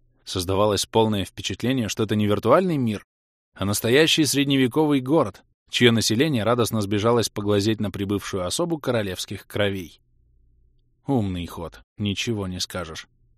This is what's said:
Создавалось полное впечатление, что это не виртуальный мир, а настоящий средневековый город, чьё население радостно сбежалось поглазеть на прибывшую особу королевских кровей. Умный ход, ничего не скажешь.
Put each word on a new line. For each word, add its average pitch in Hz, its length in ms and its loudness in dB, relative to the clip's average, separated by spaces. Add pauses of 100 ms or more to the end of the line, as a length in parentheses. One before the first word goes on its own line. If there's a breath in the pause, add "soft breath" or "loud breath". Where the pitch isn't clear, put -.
(240)
Создавалось 95 640 0
полное 107 400 2
впечатление, 113 640 -4
что - 140 -2
это 110 120 0
не 107 120 2
виртуальный 143 500 2
мир, 110 260 -2 (540)
а 95 80 -4
настоящий 135 600 2
средневековый 139 760 2
город, 127 420 0 (260)
чьё 123 220 6
население 113 520 2
радостно 113 380 0
сбежалось 104 480 0
поглазеть 104 520 0
на 101 100 -4
прибывшую 98 540 -4
особу 165 320 -2
королевских 104 720 -4
кровей. 98 520 -4 (1120)
Умный 95 380 0
ход, - 340 -12 (160)
ничего 101 480 -2
не 90 140 -6
скажешь. 85 480 -8 (300)